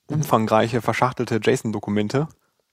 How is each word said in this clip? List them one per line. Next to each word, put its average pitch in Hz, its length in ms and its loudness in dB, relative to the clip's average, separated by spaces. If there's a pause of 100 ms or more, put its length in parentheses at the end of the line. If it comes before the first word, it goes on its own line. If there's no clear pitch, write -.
umfangreiche, 113 760 2
verschachtelte 120 580 -2
json-Dokumente. 107 880 0 (460)